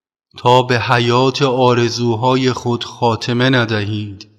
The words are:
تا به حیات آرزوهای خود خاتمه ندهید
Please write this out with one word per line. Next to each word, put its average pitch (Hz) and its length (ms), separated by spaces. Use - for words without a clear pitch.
تا 127 240
به 123 180
حیات 123 640
آرزوهای 123 1120
خود 120 300
خاتمه 120 680
ندهید 107 800